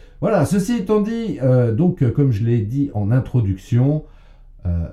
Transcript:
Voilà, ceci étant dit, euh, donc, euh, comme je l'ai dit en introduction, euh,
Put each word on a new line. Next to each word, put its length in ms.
Voilà, 240
ceci 320
étant 240
dit, 400
euh, 320
donc, 280
euh, 80
comme 220
je 100
l'ai 200
dit 320
en 160
introduction, 920
euh, 280